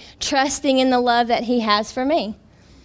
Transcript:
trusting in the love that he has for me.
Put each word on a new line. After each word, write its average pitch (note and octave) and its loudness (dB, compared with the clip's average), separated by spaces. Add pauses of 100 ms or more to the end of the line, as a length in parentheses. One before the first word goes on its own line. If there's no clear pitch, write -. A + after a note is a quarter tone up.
(180)
trusting C4+ 0
in C4 2
the B3 2
love A#3+ 2
that A#3 0
he A#3+ 0
has G#3+ 0
for C4 -4
me. C4+ -2 (480)